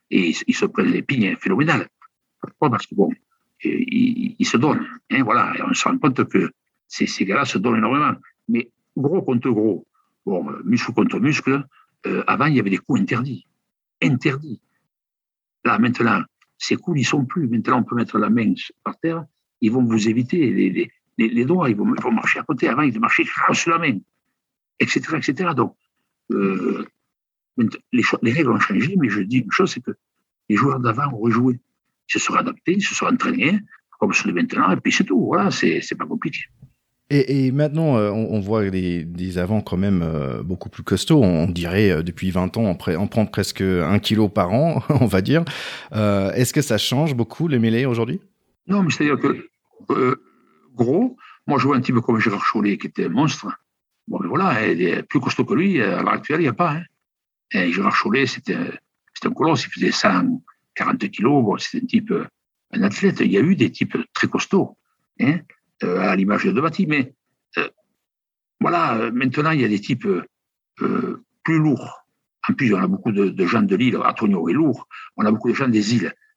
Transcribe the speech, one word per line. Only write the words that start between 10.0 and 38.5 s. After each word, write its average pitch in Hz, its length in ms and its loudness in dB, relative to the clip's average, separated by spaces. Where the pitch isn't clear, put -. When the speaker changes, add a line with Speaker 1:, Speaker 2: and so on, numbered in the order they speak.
Speaker 1:
bon, 87 240 -4
euh, - 140 -12
muscle 113 280 0
contre 95 280 0
muscle, 135 440 0
euh, - 200 -2
avant, 101 200 2
il 151 100 4
y 123 40 4
avait 98 100 0
des - 80 2
coups - 220 0
interdits. - 460 -4
Interdits. 135 580 -2
Là, 113 140 2
maintenant, 117 440 2
ces - 200 -2
coups 170 200 -2
n'y 123 80 2
sont 143 200 0
plus. 139 240 -2
Maintenant, 120 320 0
on - 20 2
peut - 140 -6
mettre 110 220 -2
la 107 120 2
main 110 240 2
par - 160 -8
terre, 165 240 -4
ils 110 120 2
vont 127 100 2
vous 113 260 2
éviter 127 420 2
les, 98 200 2
les, - 200 -2
les, 113 100 2
les 120 160 2
doigts, 165 240 2
ils 104 80 2
vont, 104 180 0
ils - 60 -6
vont 117 120 -2
marcher - 260 0
à - 60 -8
côté. 151 240 0
Avant, 131 140 0
ils 117 180 0
marchaient 139 240 2
sur - 200 0
la 170 60 2
main, 139 200 -2
et - 80 0
cetera, 147 320 -4
et - 40 -6
cetera. 165 320 -2
Donc, 117 200 0
euh, 98 560 -2
maintenant, 113 240 0
les 120 100 2
cho-, - 200 0
les 117 100 2
règles 139 180 2
ont 104 100 2
changé, 135 360 0
mais 143 120 2
je 101 120 -2
dis - 180 0
une 208 120 -2
chose, - 220 2
c'est 139 80 -10
que - 160 -10
les 104 80 2
joueurs 135 220 2
d'avant 123 340 -2
ont 110 60 -8
rejoué. 120 400 2
Ils - 40 -8
se - 80 -2
sont - 140 -4
adaptés, - 400 -2
ils 208 80 0
se - 120 -4
sont - 120 -4
entraînés, - 520 0
comme 208 140 0
ceux - 180 0
de - 40 -2
maintenant, - 360 0
et - 60 2
puis 240 160 -2
c'est 196 120 2
tout. 262 220 2
Voilà, 196 240 2
c'est, - 300 0
c'est - 160 -8
pas - 100 -6
compliqué. - 380 -6
Speaker 2:
Et, 135 360 2
et 127 60 0
maintenant, 147 440 2
euh, 104 140 2
on, 104 240 -2
on 104 60 0
voit 101 280 0